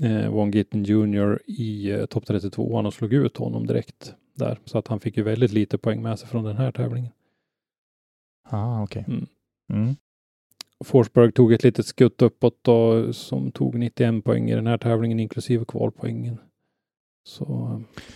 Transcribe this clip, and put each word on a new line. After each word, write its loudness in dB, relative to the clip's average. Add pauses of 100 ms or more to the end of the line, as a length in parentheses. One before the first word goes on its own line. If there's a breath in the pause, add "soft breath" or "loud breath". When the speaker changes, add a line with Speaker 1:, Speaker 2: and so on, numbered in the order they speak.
Speaker 1:
eh, 0
Juan -2
Gittin 0
junior 2
i, -6
eh, -2
topp -6
trettiotvå. -4
Han -4
slog -4
ut 0
honom -6
direkt -6 (220)
där. -6
Så -6
att -4
han -4
fick -6
ju 0
väldigt 0
lite 0
poäng -4
med -6
sig -20
från -4
den -6
här -2
tävlingen. -6 (1400)
Speaker 2:
Ah, -4
okej. -10
Speaker 1:
Mm. -6 (480)
Speaker 2:
Mm. 0 (880)
Speaker 1:
Forsberg 6
tog 6
ett 4
litet 4
skutt 4
uppåt 2
då, 4
som -6
tog -4
nittioen 0
poäng 0
i 0
den -2
här 0
tävlingen, 0
inklusive -2
kvalpoängen. -6 (880)
Så, -12
eh. -8 (140 loud breath)